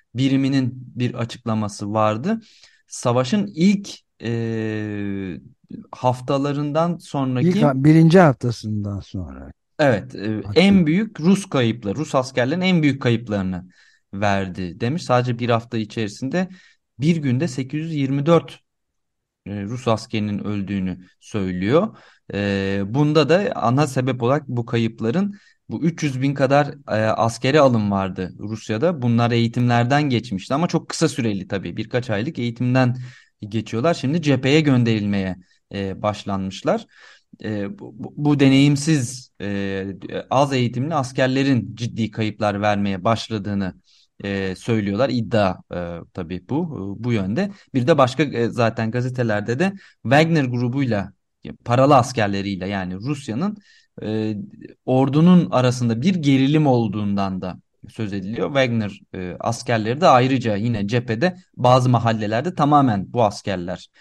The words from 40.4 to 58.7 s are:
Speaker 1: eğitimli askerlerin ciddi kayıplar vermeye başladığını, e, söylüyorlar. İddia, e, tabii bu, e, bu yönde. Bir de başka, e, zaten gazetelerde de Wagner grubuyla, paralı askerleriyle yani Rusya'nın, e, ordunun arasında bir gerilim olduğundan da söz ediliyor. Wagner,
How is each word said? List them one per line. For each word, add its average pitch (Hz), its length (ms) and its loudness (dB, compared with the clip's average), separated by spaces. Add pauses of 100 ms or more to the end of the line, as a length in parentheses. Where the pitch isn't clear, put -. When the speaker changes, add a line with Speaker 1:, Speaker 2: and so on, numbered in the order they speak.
Speaker 1:
eğitimli 127 420 -2
askerlerin 131 800 0
ciddi 113 360 -4
kayıplar 104 500 -2
vermeye 101 420 0
başladığını, 101 680 -2 (500)
e, 98 320 -4
söylüyorlar. 110 540 0
İddia, 110 460 0 (180)
e, 85 240 -8 (160)
tabii 90 360 -10
bu, 151 140 -2 (360)
e, 113 40 -10
bu 120 100 0
yönde. 117 380 -2 (220)
Bir 123 140 0
de 160 100 6
başka, 131 260 4
e, 117 260 0
zaten 113 420 0
gazetelerde 123 680 -2
de 190 140 0 (300)
Wagner 151 400 4
grubuyla, 120 720 -2 (520)
paralı 131 300 4
askerleriyle 101 720 0
yani 92 280 -6
Rusya'nın, 143 640 -6 (460)
e, 110 320 -4 (500)
ordunun 139 640 4
arasında 123 500 2
bir 185 140 2
gerilim 143 520 4
olduğundan 101 760 0
da 90 180 -8 (300)
söz 104 240 -8
ediliyor. 101 340 -6
Wagner, 120 540 0 (140)